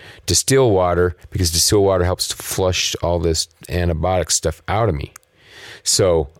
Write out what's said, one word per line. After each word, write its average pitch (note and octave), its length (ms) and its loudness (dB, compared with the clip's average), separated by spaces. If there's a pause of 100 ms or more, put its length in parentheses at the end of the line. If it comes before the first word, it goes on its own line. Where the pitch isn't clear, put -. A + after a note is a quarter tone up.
(260)
distill B2+ 440 2
water F2+ 460 2 (140)
because F#2 200 -2
distilled G2 340 2
water F#2 200 2
helps F2+ 240 -2
to - 80 -8
flush - 640 -2
all E2+ 160 0
this E2 300 -2 (200)
antibiotic F2 640 -2
stuff - 380 -4
out G#2+ 200 0
of E2 60 -2
me. C#2 180 -8 (720)
So, E2+ 460 2 (120)